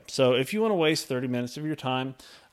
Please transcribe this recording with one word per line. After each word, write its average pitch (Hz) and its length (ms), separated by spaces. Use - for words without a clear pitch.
So 127 260
if 131 200
you 214 80
wanna 220 140
waste 156 320
thirty 131 200
minutes 123 300
of 151 80
your 156 100
time, 131 380